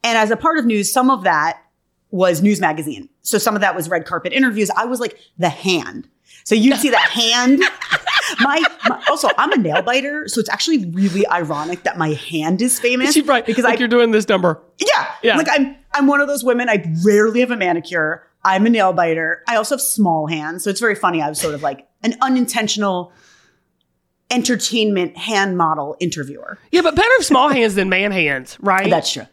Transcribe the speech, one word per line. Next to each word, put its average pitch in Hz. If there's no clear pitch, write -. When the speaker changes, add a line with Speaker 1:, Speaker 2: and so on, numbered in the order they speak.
Speaker 1:
And 226
as 214
a 226
part 320
of 254
news, 208
some 254
of 226
that 165
was 175
News 208
Magazine. 151
So -
some 214
of 202
that 190
was 165
red 170
carpet 180
interviews. 226
I 214
was, 247
like, 233
the 170
hand. -
So -
you'd 240
see 269
the -
hand. 247
Speaker 2:
<laughs> -
Speaker 1:
My, 277
my, 220
also, 285
I'm 294
a -
nail 175
biter, 277
so 226
it's 220
actually 262
really 185
ironic 160
that 180
my 160
hand 160
is 240
famous 254
Speaker 2:
She's 294
right, 254
Speaker 1:
because 226
Speaker 2:
like 226
Speaker 1:
I -
Speaker 2:
you're 240
doing 233
this 214
number. 185
Speaker 1:
Yeah. 508
Speaker 2:
Yeah. 226
Speaker 1:
Like, 320
I'm, 285
I'm 285
one 285
of 285
those 285
women. 247
I 208
rarely 220
have 247
a 240
manicure. 170
I'm 190
a 233
nail 208
biter. 165
I 233
also 220
have 254
small 165
hands, 160
so 202
it's 196
very 226
funny. 175
I 147
was 151
sort 156
of, 143
like, 139
an 233
unintentional 214
entertainment 214
hand 196
model 156
interviewer. 151
Speaker 2:
Yeah, 349
but 320
better 453
small 285
hands 226
than 190
man 190
hands, 143
right? 196
Speaker 1:
That's 160
true. 113